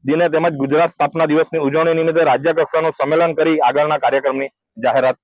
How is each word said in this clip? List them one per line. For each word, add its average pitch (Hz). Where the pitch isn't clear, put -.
દિને 156
તેમજ 160
ગુજરાત 147
સ્થાપના 156
દિવસની 156
ઉજવણી 160
નિમિત્તે 165
રાજ્ય 143
કક્ષાનું 160
સંમેલન 160
કરી 160
આગળના 147
કાર્યક્રમની 135
જાહેરાત 123